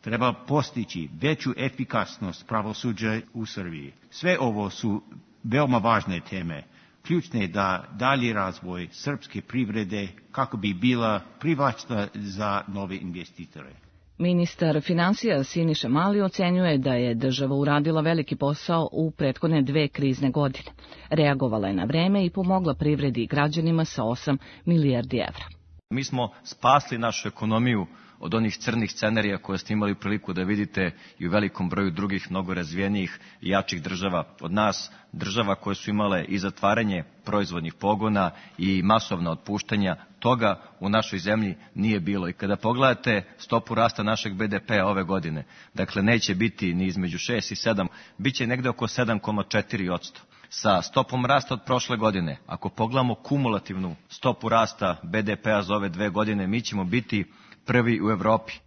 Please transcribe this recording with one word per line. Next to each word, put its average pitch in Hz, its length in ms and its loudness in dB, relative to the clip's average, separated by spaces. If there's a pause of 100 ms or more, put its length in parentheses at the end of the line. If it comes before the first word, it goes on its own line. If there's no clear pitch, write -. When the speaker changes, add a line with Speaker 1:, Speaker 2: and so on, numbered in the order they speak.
Speaker 1:
Treba 117 320 0
postići 110 760 -2 (120)
veću 143 360 0
efikasnost 113 880 -4
pravosuđa 110 760 -2 (120)
u 113 120 -8
Srbiji. 82 480 -10 (160)
Sve 180 300 0
ovo 104 300 0
su 104 320 -2 (420)
veoma 127 340 2
važne 98 520 2
teme. 85 340 -8 (420)
Ključno 156 360 0
je 95 60 0
da 92 440 0
dalji 123 420 0
razvoj 90 580 -4
srpske - 500 -8
privrede 104 680 -4 (240)
kako 131 260 -4
bi 101 160 -2
bila 113 480 2 (180)
privlačna 131 720 0
za 101 540 -4
nove 98 280 -6
investitore. 82 760 -12 (480)
Speaker 2:
Ministar 170 640 2
finansija 175 600 2
Siniša 156 460 0
Mali 190 320 4
ocenjuje 180 560 2
da 131 160 2
je 120 220 2
država 131 400 0
uradila 147 460 2
veliki 160 340 0
posao 151 560 0
u 160 200 0
prethodne 151 500 2
dve 143 260 2
krizne 139 440 0
godine. 139 400 0 (380)
Reagovala 135 580 2
je 98 60 0
na 90 100 0
vreme 175 420 2
i 175 40 2
pomogla 185 460 2
privredi 139 480 0
i 101 40 -4
građanima 160 580 2
sa - 180 -4
osam 127 340 0 (280)
milijardi 131 520 2
evra. - 280 -4 (440)
Speaker 3:
Mi 131 140 -2
smo 123 260 -2 (140)
spasli 131 540 4
našu 113 300 -2
ekonomiju 110 600 0 (320)
od 85 140 -4
onih 113 240 0
crnih 113 340 -2
scenarija 107 460 0
koje 95 200 -4
ste - 160 -4
imali 101 220 0
priliku 98 380 -4
da 92 100 -2
vidite 98 480 0 (280)
i 87 80 -4
u 82 40 0
velikom 98 380 0
broju 95 220 0
drugih 98 380 -2
mnogo 92 240 -2
razvijenijih 90 640 -2 (220)
i 82 80 -4
jačih 95 340 0
država 90 400 -2 (180)
od 85 120 -6
nas, 104 380 0 (200)
država 98 440 -2
koje 98 200 -4
su - 140 -8
imale 101 380 0
i 101 100 -2
zatvaranje 101 680 0 (220)
proizvodnih 87 480 -2
pogona 101 580 2 (260)
i 95 260 2
masovna 95 480 2
otpuštanja. 98 640 -2 (240)
Toga 113 420 2 (180)
u 95 100 -2
našoj 104 300 0
zemlji 104 360 0 (200)
nije 104 240 2
bilo. 90 300 -2
I 90 40 -6
kada 101 220 -2
pogledate 120 680 2 (140)
stopu - 380 -2
rasta 113 280 2
našeg 107 300 -2
B 104 140 -2
D 101 120 -2
P-a 101 260 0
ove 98 180 0
godine, 82 420 -4 (280)
dakle, - 280 -2
neće 107 340 2
biti 95 380 0
ni 90 120 0
između 90 320 -2
šest 110 340 -4
i 101 40 -8
sedam, 98 320 0 (300)
bit 131 180 -2
će 120 120 -2
negde 127 220 -2
oko 117 180 -4
sedam 113 320 0
koma 104 240 -2
četiri 101 460 -2
odsto. - 320 -6 (280)
Sa 95 320 2
stopom 127 440 0
rasta 135 280 2
od 117 120 -6
prošle 127 320 0
godine, 95 400 0 (100)
ako 85 220 -6
pogledamo 123 460 0
kumulativnu 98 800 -2 (140)
stopu 120 400 -2
rasta 107 540 2
B 92 180 -2
D 104 140 0
P-a 107 260 2
za 98 140 0
ove 101 140 0
dve 95 200 -2
godine, 101 380 0
mi 113 140 -2
ćemo 104 220 -4
biti 104 420 -2 (400)
prvi 117 360 4
u 104 100 2
Evropi. 107 420 2 (140)